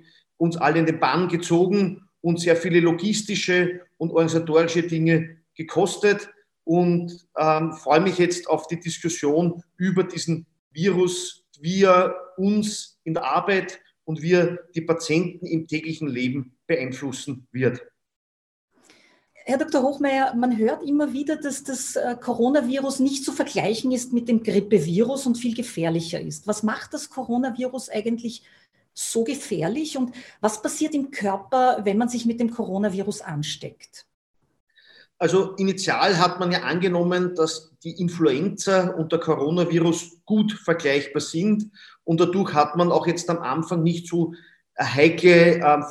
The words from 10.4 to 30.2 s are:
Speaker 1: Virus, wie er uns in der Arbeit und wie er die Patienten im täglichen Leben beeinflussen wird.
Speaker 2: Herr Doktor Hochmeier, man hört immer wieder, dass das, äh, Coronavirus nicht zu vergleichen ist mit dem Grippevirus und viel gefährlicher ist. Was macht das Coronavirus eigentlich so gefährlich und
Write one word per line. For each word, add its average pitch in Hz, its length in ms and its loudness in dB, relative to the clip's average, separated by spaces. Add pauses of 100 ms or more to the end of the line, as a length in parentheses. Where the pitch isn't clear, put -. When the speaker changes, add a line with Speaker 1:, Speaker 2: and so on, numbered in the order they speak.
Speaker 1:
Virus, 180 720 -2 (160)
wie 190 240 2
er 185 320 6 (200)
uns 208 680 -2
in 160 100 -4
der 165 80 -2
Arbeit 180 560 0 (240)
und 156 180 -6
wie 165 120 0
er 170 260 4 (160)
die 170 60 -2
Patienten 165 680 -2
im 160 220 -2
täglichen 156 400 -6
Leben 127 480 -4 (100)
beeinflussen 131 840 -6
wird. 123 300 -2 (1600)
Speaker 2:
Herr 269 140 0
Doktor 311 240 0
Hochmeier, 269 520 0
man 240 220 0
hört 220 280 0
immer 285 280 0
wieder, 285 240 -4
dass 294 280 -8
das, - 320 -8
äh, 240 240 -2
Coronavirus 262 800 0
nicht 277 240 0
zu - 80 -4
vergleichen 220 580 -2
ist 247 220 -4
mit 233 160 0
dem 226 160 2
Grippevirus 202 840 2
und 233 100 0
viel 233 180 -4
gefährlicher 165 640 -4
ist. 156 260 -12
Was 208 160 -4
macht 226 320 -4
das - 160 -12
Coronavirus 254 800 -6
eigentlich 233 540 -6 (500)
so - 300 -4
gefährlich 247 720 -4
und 247 180 -4 (260)